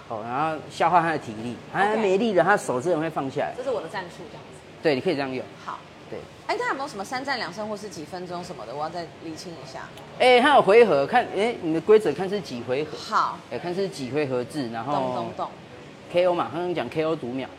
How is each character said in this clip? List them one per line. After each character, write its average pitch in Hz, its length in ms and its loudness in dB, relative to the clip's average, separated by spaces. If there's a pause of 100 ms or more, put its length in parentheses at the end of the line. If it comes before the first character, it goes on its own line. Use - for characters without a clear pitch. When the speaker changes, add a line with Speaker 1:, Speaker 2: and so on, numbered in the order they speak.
Speaker 1:
哦， 107 160 -6
然 123 160 -4
后 160 160 -2 (140)
消 175 180 2
耗 170 120 6
他 165 100 2
的 156 80 -2
体 117 140 -10 (100)
力， 117 140 -6 (160)
他 196 200 2
Speaker 2:
OK。 220 80 2
Speaker 1:
没 190 180 4
力 220 160 0
了， 170 100 8
他 202 120 6
手 127 240 -2
自 160 100 -2
然 156 100 2
会 160 100 -2
放 143 180 -4
下 131 120 -4
来。 82 160 -2
Speaker 2:
这 247 60 -8
是 269 80 -4
我 208 100 -2
的 160 80 -8
战 190 160 -8
术， 175 260 -14
这 - 40 -16
样 151 80 -16 (100)
子。 - 60 -18 (220)
Speaker 1:
对， 156 140 2
你 127 60 0
可 185 100 0
以 160 40 2
这 139 60 -2
样 135 120 -4
用。 123 120 -6 (200)
Speaker 2:
好。 - 140 -10 (300)
Speaker 1:
对。 101 120 -12 (260)
Speaker 2:
哎， 349 100 -2
他 480 120 -4
有 403 60 -2
没 269 60 -6
有 285 80 -6
什 240 80 -14
么 196 80 -6
三 262 200 -8
战 269 120 -2
两 175 160 -6
胜 214 160 -8
或 214 80 -6
是 202 120 -12
几 170 160 -12
分 180 240 -10
钟 175 160 -8
什 170 100 -12
么 117 100 -12
的？ 113 100 -10
我 147 80 -6
要 160 60 -4
再 170 140 -8 (220)
厘 160 100 -10
清 165 180 -12
一 147 200 -14
下。 110 160 -12 (320)
Speaker 1:
哎， 247 200 8
他 285 140 6
有 254 80 10
回 226 220 10
合， 143 220 6
看， 226 200 2 (100)
哎， 226 260 0
你 160 120 0
的 160 60 0
规 214 180 8
则 165 140 2
看 185 160 -4
是 202 120 -4
几 123 220 -8
回 127 220 -2
合。 156 120 -10
Speaker 2:
好。 165 420 -2 (120)
Speaker 1:
哎， 123 80 -6
看 170 160 -6
是 190 140 -2
几 139 220 -8
回 147 160 -2
合 127 180 -2
制， 127 260 -6
然 113 140 -8
后 139 100 -4
Speaker 2:
懂， 131 200 -2
懂， 117 120 -6 (100)
懂。 170 120 -6 (640)
Speaker 1:
K 175 140 4
O 175 80 4
嘛， 135 180 -2
他 151 60 -6
刚 180 140 -4
讲 131 180 -4
K 156 140 -2
O 160 120 -2
读 131 120 -8
秒。 123 200 -6 (100)